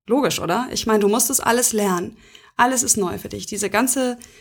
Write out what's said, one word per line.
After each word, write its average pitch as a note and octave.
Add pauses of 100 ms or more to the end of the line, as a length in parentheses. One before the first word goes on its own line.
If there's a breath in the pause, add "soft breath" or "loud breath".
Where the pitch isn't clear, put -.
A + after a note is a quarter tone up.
Logisch, A#3+
oder? A3
Ich -
meine, A3
du G3+
musst A3+
das B3+
alles A#3+
lernen. G3 (400 loud breath)
Alles B3+
ist -
neu F#3
für -
dich. G3+
Diese G3+
ganze, B3 (240 loud breath)